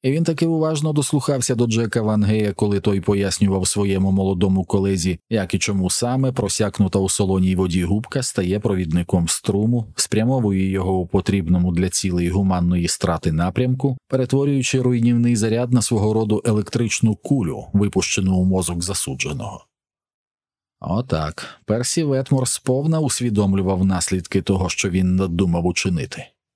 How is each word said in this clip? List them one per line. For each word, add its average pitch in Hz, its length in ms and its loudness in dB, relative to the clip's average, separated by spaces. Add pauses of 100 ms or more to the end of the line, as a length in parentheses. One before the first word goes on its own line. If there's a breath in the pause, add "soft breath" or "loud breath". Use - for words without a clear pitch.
І 131 80 2
він 160 140 0
таки 165 220 0
уважно 160 460 0
дослухався 139 600 0
до 120 120 2
Джека 113 360 0
Ван 107 220 2
Гея, 104 280 2
коли 101 280 0
той 98 200 0
пояснював 98 680 0
своєму 98 440 2
молодому 95 520 2
колезі, 95 540 0 (120)
як 98 240 -2
і 92 40 -2
чому 95 320 0
саме 127 420 0
просякнута 101 680 0
у 95 100 2
солоній 92 480 2
воді 90 280 0
губка 107 380 -2
стає 98 380 -2
провідником 90 680 0
струму, 110 580 0 (100)
спрямовує 104 760 0
його 95 280 0
у 87 80 -2
потрібному 90 680 2
для 90 160 0
цілей 87 420 -2
гуманної 90 580 2
страти 82 440 -2
напрямку, 127 680 0 (100)
перетворюючи 135 720 0
руйнівний 120 540 4
заряд 113 360 0
на 120 100 4
свого 107 300 2
роду 107 320 0
електричну 110 680 0
кулю, 101 580 -2
випущену 95 640 0
у 92 80 4
мозок 90 380 0
засудженого. 87 840 -6 (1160)
Отак, 85 800 -4
Персі 120 380 -2
Ветмор 135 460 0
сповна 151 520 0
усвідомлював 98 840 0
наслідки 92 580 0
того, 92 260 0
що 95 220 -4
він 92 260 2
надумав 87 500 0
учинити. - 600 -4 (300)